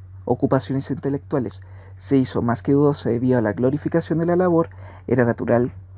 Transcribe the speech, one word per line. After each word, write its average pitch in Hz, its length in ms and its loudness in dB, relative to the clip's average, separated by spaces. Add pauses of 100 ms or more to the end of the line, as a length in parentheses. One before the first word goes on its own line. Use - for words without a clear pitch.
(260)
ocupaciones 135 680 0
intelectuales 139 680 -4 (340)
se - 220 0
hizo 127 240 0
más 120 220 -2
que - 80 0
dudosa 143 380 2
debido 123 280 2
a 117 40 2
la 107 120 0
glorificación 147 680 0
de 170 60 0
la 175 100 2
labor, 175 340 2 (380)
era 120 160 4
natural 117 480 2 (260)